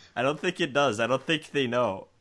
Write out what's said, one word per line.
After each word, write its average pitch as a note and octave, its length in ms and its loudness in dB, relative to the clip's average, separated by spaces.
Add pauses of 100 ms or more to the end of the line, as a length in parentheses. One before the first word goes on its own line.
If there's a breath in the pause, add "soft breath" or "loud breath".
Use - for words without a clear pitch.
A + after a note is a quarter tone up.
(160)
I A#2+ 60 0
don't D3 180 0
think F3+ 220 -2
it D3+ 100 -2
does. B2 300 2
I A2+ 60 2
don't B2+ 160 0
think D#3 280 -4
they C#3 160 0
know. A2+ 400 -2 (140)